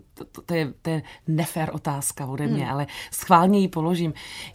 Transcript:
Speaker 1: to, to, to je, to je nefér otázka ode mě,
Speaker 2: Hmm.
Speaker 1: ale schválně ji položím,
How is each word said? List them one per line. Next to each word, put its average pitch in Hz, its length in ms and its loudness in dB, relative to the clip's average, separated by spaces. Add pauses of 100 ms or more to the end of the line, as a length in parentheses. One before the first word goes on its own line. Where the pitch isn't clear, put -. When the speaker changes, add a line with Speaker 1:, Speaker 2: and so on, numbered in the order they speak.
(140)
Speaker 1:
to, - 100 -14
to, - 180 -18
to 175 120 -4
je, 156 180 0 (100)
to 165 80 -4
je 156 120 0 (240)
nefér 160 460 0
otázka 143 540 -4
ode 139 200 -4
mě, 147 180 0
Speaker 2:
Hmm. 123 80 -4
Speaker 1:
ale 143 140 -2 (240)
schválně 190 500 6
ji 185 80 2
položím, 170 460 0 (400)